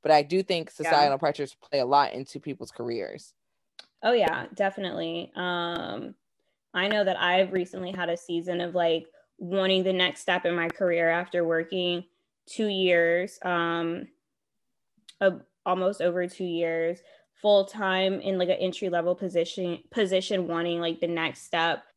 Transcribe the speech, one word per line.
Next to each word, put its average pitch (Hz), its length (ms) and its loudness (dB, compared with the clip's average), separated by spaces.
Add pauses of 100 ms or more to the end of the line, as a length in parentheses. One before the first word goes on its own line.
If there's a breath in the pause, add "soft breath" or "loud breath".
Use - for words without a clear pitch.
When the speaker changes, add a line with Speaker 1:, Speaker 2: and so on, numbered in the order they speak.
Speaker 1:
But 151 100 4
I 147 100 8
do 175 200 0
think 170 280 -2 (120)
Speaker 2:
Yeah. 147 280 4
Speaker 1:
societal 135 80 0
pressures 147 360 -2
play - 260 -4
a 123 60 2
lot 143 260 4
into 135 280 -10
people's 135 320 -10
careers. 117 600 -8 (680)
Speaker 2:
Oh 226 100 2
yeah, 165 420 2
definitely. 180 800 -4
Um, 175 800 -6 (600)
I 185 140 0
know 208 160 2
that 185 160 0
I've 185 320 4
recently 185 400 -4
had 175 180 -4
a 170 60 0
season 175 440 -4
of, 175 140 -6
like, 165 340 2 (300 soft breath)
wanting 190 460 0
the 185 80 2
next 180 300 0
step 180 240 0
in 175 100 2
my 170 120 0
career 170 420 2
after 175 360 0
working 175 580 -2 (420)
two 220 220 -2
years, 180 760 2
um, 170 640 -2 (1120)
uh, 190 180 2 (280)
almost 185 340 0
over 175 260 0
two 180 180 -8
years, 165 560 -2 (320 soft breath)
full 202 320 4
time 190 560 0
in, 190 180 -2
like, 180 100 2
an 185 80 4
entry 185 320 -2
level 175 260 0
position, 175 760 -4
position, 190 580 0
wanting, 170 320 -2
like, 165 200 -4
the 170 80 0
next 160 340 -4
step. 165 420 0 (120)